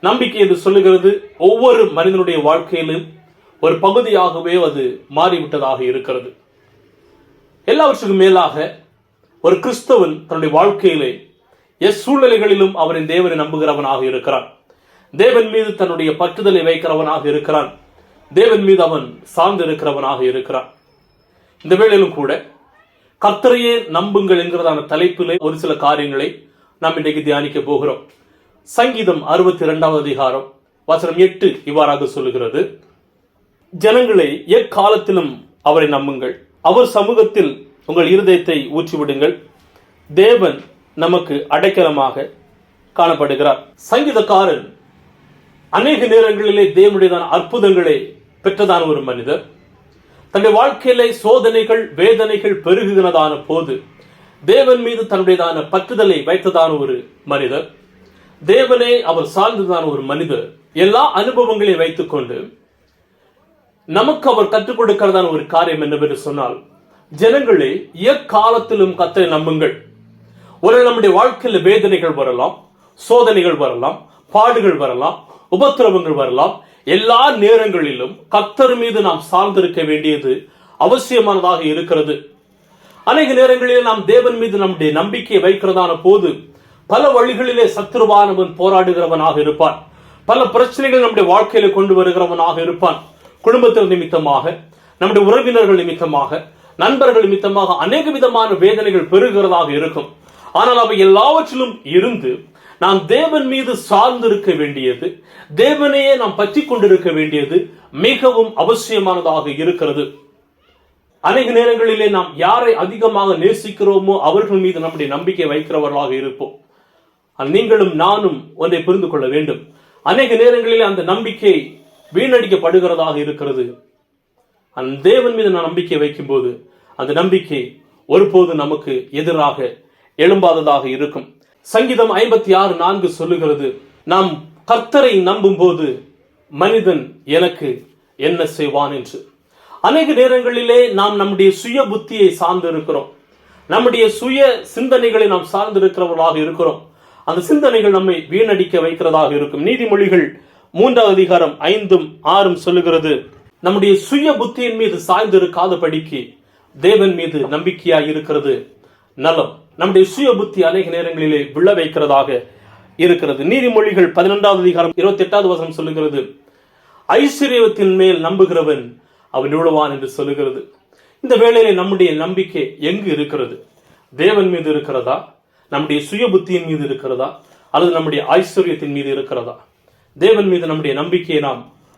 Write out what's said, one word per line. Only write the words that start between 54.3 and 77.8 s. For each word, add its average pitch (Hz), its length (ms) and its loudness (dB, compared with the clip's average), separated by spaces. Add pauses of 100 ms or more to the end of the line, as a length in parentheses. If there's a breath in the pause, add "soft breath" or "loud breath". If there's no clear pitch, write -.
தேவன் 247 360 4
மீது 233 220 -4
தன்னுடையதான 180 640 0
பற்றுதலை 196 560 0
வைத்ததான 165 540 0
ஒரு 131 300 -6 (160)
மனிதர், 139 460 -4 (760 soft breath)
தேவனே 240 540 2
அவர் 165 340 -2
சார்ந்ததான 190 560 -2
ஒரு 135 120 -6
மனிதர், 139 500 -6 (200)
எல்லா 208 400 2
அனுபவங்களையும் 208 680 0
வைத்துக்கொண்டு 156 800 -6 (1300)
நமக்கு 254 440 0
அவர் 214 180 2
கற்றுக் 220 340 -2
கொடுக்கிறதான 196 480 2
ஒரு 151 160 -4
காரியம் 165 340 -2
என்னவென்று 147 360 -4
சொன்னால், 135 460 -8 (560 soft breath)
"ஜனங்களே, 202 720 0 (120)
எக்காலத்திலும் 220 920 0
கர்த்தரை 175 340 0
நம்புங்கள்." 156 580 -2 (720 soft breath)
ஒரு 240 220 6
நம்முடைய 214 380 4
வாழ்க்கையில 240 420 0
வேதனைகள் 185 500 2
வரலாம், 131 560 -4 (260 soft breath)
சோதனைகள் 214 600 2
வரலாம், 131 540 -6 (200 soft breath)
பாடுகள் 214 460 2
வரலாம், 131 500 -6 (240 soft breath)
உபத்திரவங்கள் 202 640 2
வரலாம், 139 500 -2 (200 soft breath)
எல்லா 240 520 2
நேரங்களிலும் 196 800 0 (100)